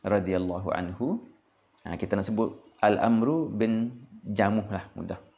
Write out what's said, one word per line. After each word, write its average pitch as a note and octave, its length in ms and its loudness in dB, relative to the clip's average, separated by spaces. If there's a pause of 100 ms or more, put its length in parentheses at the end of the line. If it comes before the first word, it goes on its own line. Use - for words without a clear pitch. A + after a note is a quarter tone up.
radhiyallahu F#2 640 0
anhu. G2+ 580 -4 (640)
Ha, E2+ 80 -6
kita F#2 180 -2
nak G2 140 0
sebut A2 260 0 (300)
Al-Amru A#2 640 4
bin A2+ 560 -2 (160)
Jamuh G#2 480 0
lah, G2 240 -6
mudah. F2+ 260 -10 (200)